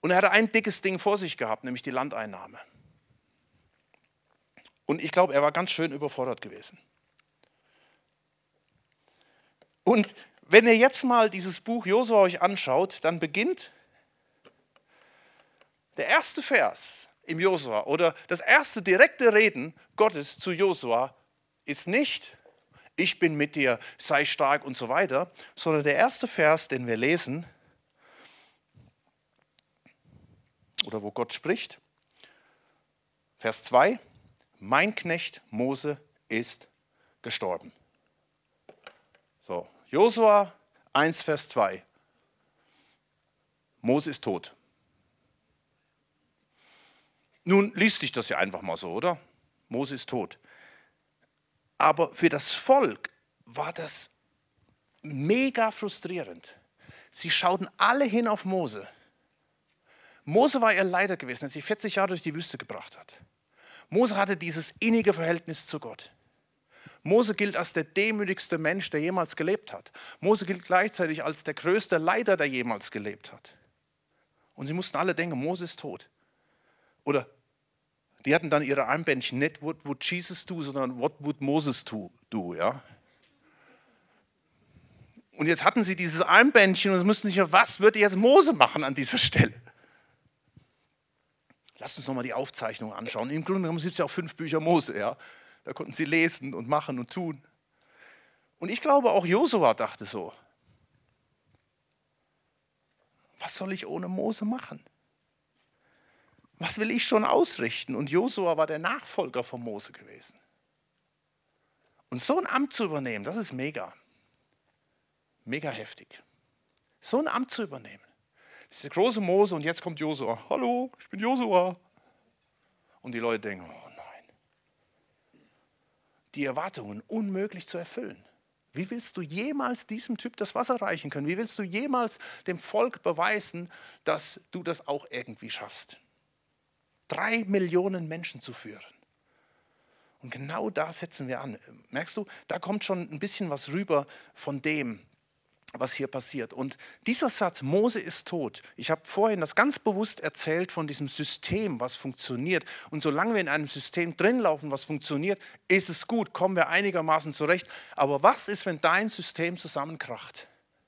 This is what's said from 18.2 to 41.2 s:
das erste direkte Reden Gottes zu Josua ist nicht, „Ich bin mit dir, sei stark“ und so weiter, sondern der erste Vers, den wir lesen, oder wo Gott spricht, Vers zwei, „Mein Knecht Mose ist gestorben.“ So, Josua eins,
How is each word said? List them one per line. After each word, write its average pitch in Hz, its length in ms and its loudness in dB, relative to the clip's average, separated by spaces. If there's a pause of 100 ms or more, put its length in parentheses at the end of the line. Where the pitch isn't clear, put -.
das 175 120 -2
erste 269 420 4
direkte 220 520 6
Reden 202 400 2 (220)
Gottes 175 440 0
zu 185 120 -4
Josua 143 640 0 (500)
ist 147 220 -4
nicht, - 480 -2 (600)
„Ich 170 240 0
bin 160 160 2
mit 147 200 -2
dir, 127 240 2 (180)
sei 147 280 2
stark“ 143 400 2
und 135 100 -8
so 117 140 -6
weiter, 165 420 0 (240)
sondern 156 280 0
der 143 120 2
erste 240 320 2
Vers, 156 400 2
den 127 200 -4
wir 113 100 0
lesen, 147 480 -2 (3500)
oder 107 160 -6
wo 104 100 -8
Gott 120 200 -6
spricht, - 480 -6 (1600)
Vers - 260 -4
zwei, 165 360 6 (600)
„Mein 143 360 0
Knecht - 460 -6 (100)
Mose 131 500 -2 (260)
ist - 400 -4 (540)
gestorben.“ 92 500 -4 (1700)
So, 87 260 -8 (200)
Josua 208 640 4 (380)
eins, 156 300 2